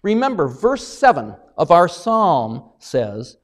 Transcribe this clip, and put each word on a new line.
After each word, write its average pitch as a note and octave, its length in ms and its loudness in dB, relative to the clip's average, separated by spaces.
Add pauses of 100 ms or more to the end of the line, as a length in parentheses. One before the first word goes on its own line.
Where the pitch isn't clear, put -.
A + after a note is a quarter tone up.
Remember, A3 440 0
verse G#3+ 400 -2
seven C3 480 0 (220)
of D#3 120 -2
our F3 180 6
psalm E3 920 -2
says A2+ 640 -6